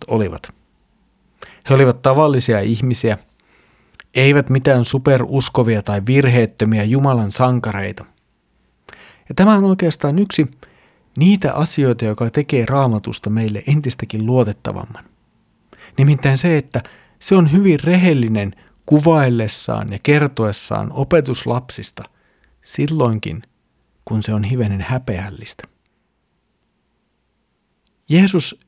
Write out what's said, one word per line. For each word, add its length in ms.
olivat. 460
He 60
olivat 280
tavallisia 580
ihmisiä, 580
eivät 360
mitään 340
superuskovia 1000
tai 240
virheettömiä 760
Jumalan 460
sankareita. 720
Ja 60
tämä 200
on 100
oikeastaan 540
yksi 320
niitä 360
asioita, 500
joka 260
tekee 360
Raamatusta 640
meille 360
entistäkin 600
luotettavamman. 800
Nimittäin 400
se, 180
että 260
se 160
on 180
hyvin 280
rehellinen 720
kuvaillessaan 1080
ja 100
kertoessaan 880
opetuslapsista 1120
silloinkin, 800
kun 180
se 120
on 100
hivenen 360
häpeällistä. 840
Jeesus 600